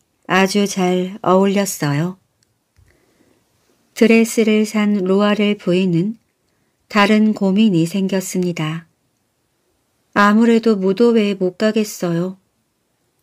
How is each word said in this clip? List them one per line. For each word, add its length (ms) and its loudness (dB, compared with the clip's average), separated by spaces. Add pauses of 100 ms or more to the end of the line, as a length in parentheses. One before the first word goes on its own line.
(260)
아주 400 0
잘 560 -2
어울렸어요. 960 0 (1800)
드레스를 720 2
산 380 -2
로아렐 540 0
부인은 600 -2 (720)
다른 480 2
고민이 500 2
생겼습니다. 1040 -4 (1300)
"아무래도 640 2
무도회에 580 0
못 240 -4
가겠어요. 800 -4 (840)